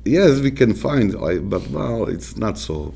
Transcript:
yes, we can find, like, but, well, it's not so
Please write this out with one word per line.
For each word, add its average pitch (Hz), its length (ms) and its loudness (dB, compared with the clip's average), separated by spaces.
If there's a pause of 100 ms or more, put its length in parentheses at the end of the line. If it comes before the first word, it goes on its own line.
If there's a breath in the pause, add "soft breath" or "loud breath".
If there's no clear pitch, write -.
yes, 147 340 4
we 139 120 2
can 123 220 4
find, 127 420 2
like, 90 340 -2
but, 95 200 -4
well, 123 360 -2
it's - 320 -6
not 107 200 -2
so 76 380 -6